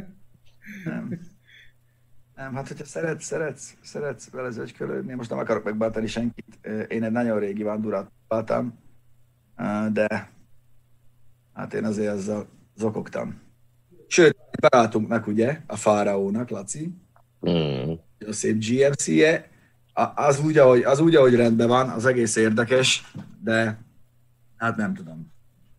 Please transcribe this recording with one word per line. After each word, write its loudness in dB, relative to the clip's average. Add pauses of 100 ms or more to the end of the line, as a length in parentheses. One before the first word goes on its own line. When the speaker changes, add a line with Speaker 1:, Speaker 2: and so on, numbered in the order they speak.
(840)
Speaker 1:
Nem. -8 (1160)
Nem, -14
hát -8
hogyha -14
szeretsz, -6
szeretsz, -8
szeretsz -10
vele -10
zögykölődni, -8
most -8
nem -6
akarok -2
megbántani -2
senkit, -8 (200)
én -4
egy -2
nagyon 0
régi -4
Bandurát -4 (160)
próbáltam, -4 (1120)
de -2 (1200)
hát -12
én -4
azért -2
ezzel -6 (280)
zokogtam. -6 (680)
Sőt, 6 (220)
barátunknak 2
ugye, 0
a -12
Fáraónak, 0
Laci, -10 (560)
Speaker 2:
Mm. -2 (280)
Speaker 1:
nagyon -10
szép -2
G 2
M 2
C-je, 2 (440)
a-, 0
az 2
úgy, 0
ahogy, 10
az 2
úgy, 6
ahogy 8
rendben 4
van, 2
az -4
egész 2
érdekes, 2 (320)
de -2 (760)
hát -4
nem -2
tudom. -14 (460)